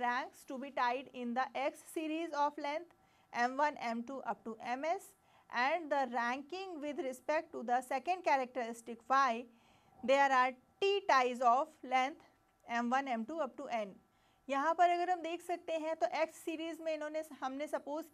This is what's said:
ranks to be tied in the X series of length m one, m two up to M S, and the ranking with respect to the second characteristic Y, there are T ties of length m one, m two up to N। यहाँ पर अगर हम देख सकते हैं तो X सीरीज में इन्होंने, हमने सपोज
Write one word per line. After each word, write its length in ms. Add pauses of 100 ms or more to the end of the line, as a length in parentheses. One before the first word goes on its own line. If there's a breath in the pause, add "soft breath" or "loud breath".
ranks 480
to 100
be 120
tied 440
in 200
the 100 (100)
X 280 (120)
series 420
of 220
length 360 (380 soft breath)
m 240
one, 240
m 220
two 240
up 180
to 160
M 240
S, 280 (420 soft breath)
and 360
the 220
ranking 680
with 180
respect 540
to 100
the 180
second 440
characteristic 760 (100)
Y, 360 (580 soft breath)
there 300
are 180 (300)
T 280
ties 320
of 280 (200)
length 340 (460)
m 220
one, 160
m 180
two 140
up 180
to 140
N। 240 (540 soft breath)
यहाँ 260
पर 160
अगर 200
हम 120
देख 200
सकते 300
हैं 240
तो 100 (180)
X 200
सीरीज 360
में 140
इन्होंने, 280 (200)
हमने 240
सपोज 480